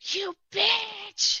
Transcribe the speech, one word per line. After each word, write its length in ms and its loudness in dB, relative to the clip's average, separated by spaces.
You 300 -2
bitch! 880 0